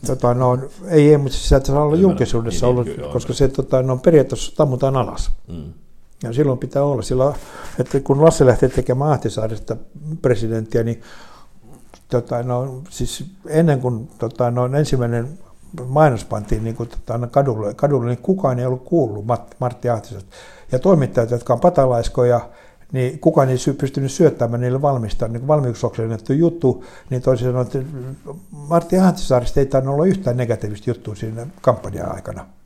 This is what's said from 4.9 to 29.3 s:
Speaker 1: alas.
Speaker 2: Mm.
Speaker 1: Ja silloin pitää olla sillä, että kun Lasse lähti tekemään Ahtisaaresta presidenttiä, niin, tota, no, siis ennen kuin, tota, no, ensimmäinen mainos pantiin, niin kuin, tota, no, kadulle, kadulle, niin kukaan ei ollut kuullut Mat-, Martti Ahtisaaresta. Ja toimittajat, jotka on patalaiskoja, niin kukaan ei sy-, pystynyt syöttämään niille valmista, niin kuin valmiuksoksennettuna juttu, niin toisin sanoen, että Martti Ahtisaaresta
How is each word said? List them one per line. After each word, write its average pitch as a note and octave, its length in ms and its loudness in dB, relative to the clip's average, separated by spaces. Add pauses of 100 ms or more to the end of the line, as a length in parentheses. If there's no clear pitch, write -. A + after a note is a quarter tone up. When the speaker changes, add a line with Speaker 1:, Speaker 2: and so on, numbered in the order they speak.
Speaker 1:
alas. - 340 -2 (180)
Speaker 2:
Mm. D#2 240 -12 (500)
Speaker 1:
Ja A#2 100 -6
silloin C3 260 2
pitää C#3 260 -2
olla C#3 180 0
sillä, C3+ 300 0 (460)
että C3+ 220 0
kun C#3 240 2
Lasse D#3 220 6
lähti B2 220 4
tekemään C3 440 0
Ahtisaaresta A2 640 -4 (460)
presidenttiä, A2+ 600 0
niin, A#2 180 -4 (1080)
tota, A#2+ 320 -2
no, B2+ 480 -4
siis - 340 -6 (240)
ennen D3+ 320 4
kuin, B2 280 -4 (100)
tota, A#2+ 320 -2
no, B2 160 0
ensimmäinen B2+ 720 -2 (500)
mainos C3+ 360 4
pantiin, G#2+ 400 -4
niin A2+ 120 -6
kuin, A#2+ 120 -8
tota, - 300 -8
no, A#2+ 120 -4
kadulle, A2 440 0
kadulle, C#3 360 0
niin A#2+ 120 -2
kukaan D3+ 360 0
ei B2 80 -2
ollut B2+ 180 -4
kuullut G#2+ 420 0
Mat-, A#2 320 -4
Martti B2 300 -4
Ahtisaaresta. G#2+ 420 -6 (420)
Ja B2+ 60 0
toimittajat, B2+ 520 4
jotka A#2+ 220 -2
on A#2+ 80 0
patalaiskoja, B2 800 2 (520)
niin C3 260 -2
kukaan D3 300 4
ei B2+ 100 0
sy-, C#3+ 140 0
pystynyt C3+ 400 -4
syöttämään A#2+ 480 2
niille B2 220 0
valmista, B2 460 0
niin A#2 120 -6
kuin C3 80 -8
valmiuksoksennettuna A#2+ 880 -2
juttu, E3 460 0 (260)
niin B2+ 120 -4
toisin B2+ 240 2
sanoen, B2 200 0
että - 120 -6 (720)
Martti E3 480 0
Ahtisaaresta C#3+ 600 2